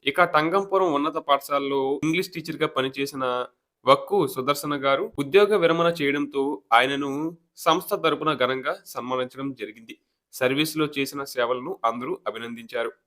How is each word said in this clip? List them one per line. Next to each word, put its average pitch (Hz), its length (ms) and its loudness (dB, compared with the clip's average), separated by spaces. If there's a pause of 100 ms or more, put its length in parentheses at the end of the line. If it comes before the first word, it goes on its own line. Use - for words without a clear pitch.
ఇక 175 180 4
తంగంపురం 185 680 2
ఉన్నత 147 240 -2
పాఠశాలలో 139 680 0 (200)
ఇంగ్లీష్ 175 300 -2
టీచర్గా 156 340 -4
పనిచేసిన 135 560 -4 (640)
వక్కు 139 420 4
సుదర్శన 143 480 -2
గారు 139 280 0 (160)
ఉద్యోగ 196 360 4
విరమణ 170 320 4
చేయడంతో 143 560 0 (300)
ఆయనను 139 360 4 (480)
సంస్థ 175 380 2
తరపున 156 380 0
ఘనంగా 131 400 0 (120)
సన్మానించడం 127 720 -6
జరిగింది. 110 400 -14 (380)
సర్వీసులో 151 520 0
చేసిన 139 380 -6
సేవలను 123 480 -2 (140)
అందరూ 120 280 -2 (120)
అభినందించారు. 117 680 -6 (160)